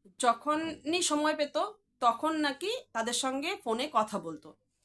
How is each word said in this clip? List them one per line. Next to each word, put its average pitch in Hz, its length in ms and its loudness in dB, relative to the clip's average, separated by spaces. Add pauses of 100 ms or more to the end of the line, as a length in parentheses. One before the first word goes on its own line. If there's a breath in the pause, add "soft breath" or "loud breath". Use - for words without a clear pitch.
(200)
যখনই 311 840 0
সময় 302 340 2
পেত, 294 220 -2 (420)
তখন 269 360 2
নাকি 302 360 0 (220)
তাদের 226 200 -2
সঙ্গে 269 500 -2
ফোনে 302 300 -2
কথা 214 260 2
বলতো। 160 360 -10 (300)